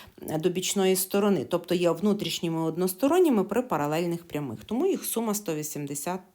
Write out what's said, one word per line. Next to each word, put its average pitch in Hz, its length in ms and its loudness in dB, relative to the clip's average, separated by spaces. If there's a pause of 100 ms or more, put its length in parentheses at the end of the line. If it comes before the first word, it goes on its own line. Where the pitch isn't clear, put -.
(220)
е, 156 160 -4
до 170 120 0
бічної 185 460 2
сторони, 196 540 2
тобто 175 260 -2
є 175 160 4
внутрішніми 165 680 0
односторонніми 190 840 4
при 185 180 0
паралельних 170 680 -2
прямих. 139 360 -6
Тому 254 220 -2
їх 330 200 0
сума 226 280 -2
сто 202 220 -4
вісімдесят 151 640 -6 (160)